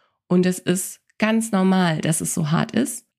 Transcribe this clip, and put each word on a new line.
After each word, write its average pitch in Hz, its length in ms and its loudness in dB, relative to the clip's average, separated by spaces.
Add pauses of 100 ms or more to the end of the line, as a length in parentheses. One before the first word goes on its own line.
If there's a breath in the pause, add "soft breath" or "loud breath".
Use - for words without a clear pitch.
(280 soft breath)
Und 180 180 4
es 185 140 -2
ist - 400 -4 (180)
ganz 226 320 0
normal, 185 500 2
dass 156 200 -2
es 175 140 -6
so 156 180 -2
hart 156 200 -2
ist. - 340 -4 (120)